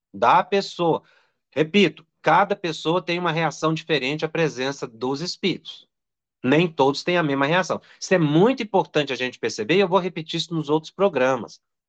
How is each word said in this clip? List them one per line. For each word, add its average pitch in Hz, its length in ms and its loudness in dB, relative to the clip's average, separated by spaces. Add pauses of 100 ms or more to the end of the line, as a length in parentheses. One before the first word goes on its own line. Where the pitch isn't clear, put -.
(120)
da 117 300 4
pessoa. 175 640 -2 (480)
Repito, 160 520 2 (160)
cada 185 360 2
pessoa 165 440 -2
tem 175 200 -4
uma 175 100 0
reação 156 420 -2
diferente 147 520 -2
à 156 40 -4
presença 135 600 -2
dos 127 320 -6
espíritos. - 680 -6 (540)
Nem 147 240 2
todos 139 380 0
têm 175 140 0
a 175 40 0
mesma 139 240 0
reação. 160 340 -2 (200)
Isso - 120 -2
é 185 60 4
muito 190 460 4
importante 151 480 -2
a 120 40 -4
gente 123 220 -4
perceber, 117 380 -2
e 202 40 4
eu 190 80 2
vou 185 120 2
repetir 170 380 -8
isso 160 140 -8
nos 151 160 -4
outros 160 220 0
programas. 131 680 0 (280)